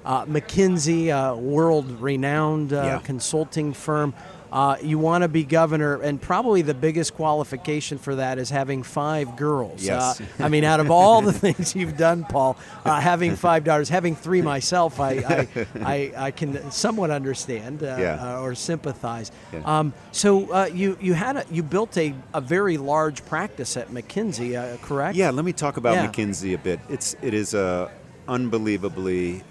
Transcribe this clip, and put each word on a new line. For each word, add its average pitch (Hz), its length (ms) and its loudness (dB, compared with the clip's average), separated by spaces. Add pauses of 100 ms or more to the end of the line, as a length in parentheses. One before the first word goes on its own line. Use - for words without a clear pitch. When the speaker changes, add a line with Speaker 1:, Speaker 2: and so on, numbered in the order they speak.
Speaker 1:
uh, 131 220 -2
McKinsey, 165 840 2
uh, 135 240 2
world-renowned, 143 1400 0
uh, 143 120 0
Speaker 2:
Yeah. 160 200 0
Speaker 1:
consulting 151 680 -2
firm. 151 400 -2 (400)
Uh, 139 280 2
you 156 200 0
wanna 170 260 4
be 160 160 2
governor, 151 580 2
and 143 220 -2
probably 202 400 2
the 147 120 0
biggest 156 420 0
qualification 151 840 -2
for 139 160 -4
that 131 240 -2
is 123 120 -6
having 135 340 -2
five 147 500 -2
girls. 127 480 -2
Speaker 2:
Yes. 123 380 0
Speaker 1:
Uh, 107 240 -6
I 151 40 2
mean, 151 140 4
out 156 160 4
of 156 140 4
all 208 300 8
the 208 100 4
Speaker 2:
<laughs> - 140 0
Speaker 1:
things 175 280 0
you've 160 220 -2
done, 165 320 2
Paul, 131 280 2 (280)
uh, 151 160 2
having 170 340 2
five 165 300 4
daughters, 151 240 2
having 170 260 2
three 175 280 2
myself, 151 580 0
I, 135 120 2
I, 135 540 0
Speaker 2:
<laughs> 110 180 -8
Speaker 1:
I, 139 280 -2 (140)
I 139 40 -4
can 143 400 -6
somewhat 214 400 0
understand, 135 720 -6
uh, 135 160 -6
Speaker 2:
Yeah. 92 380 -2
Speaker 1:
uh, 131 60 -8
or 127 120 -6
sympathize. 120 800 -6 (200)
Speaker 2:
Yeah. 85 120 -10
Speaker 1:
Um, 151 280 0 (200)
so, 196 400 4
uh, 190 200 2
you, 190 280 0
you 180 140 2
had 247 220 0
a, - 140 -4
you 165 140 -2
built 190 340 -2
a, 151 160 0 (180)
a 151 80 -2
very 170 360 0
large 147 500 -2
practice 160 500 -6
at 120 160 -8
McKinsey, 123 640 -4
uh, 120 200 -8 (100)
correct? 147 300 -2
Speaker 2:
Yeah, 180 140 4
let 139 140 -2
me 180 80 -2
talk 147 260 -4
about 117 160 4
Speaker 1:
Yeah. 160 120 2
Speaker 2:
McKinsey 98 480 -2
a 85 40 -4
bit. 87 200 -2 (100)
It's, - 340 -6
it 120 120 -2
is 107 200 -2
a 90 360 0 (380)
unbelievably 95 1200 -2